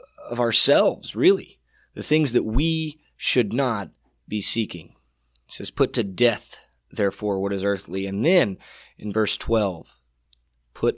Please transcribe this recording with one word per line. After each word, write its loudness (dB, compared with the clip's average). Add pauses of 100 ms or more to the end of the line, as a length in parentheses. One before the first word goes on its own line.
(300)
of -2
ourselves, 4
really, 2 (320)
the -10
things 2
that 2
we 0 (200)
should 0
not -2 (360)
be -6
seeking. -2 (480)
He -20
says, -8
"Put 0
to 0
death, -2 (340)
therefore, -2
what -4
is -4
earthly." -4
And -4
then 2 (400)
in -8
verse 0
twelve, -2 (720)
"Put -2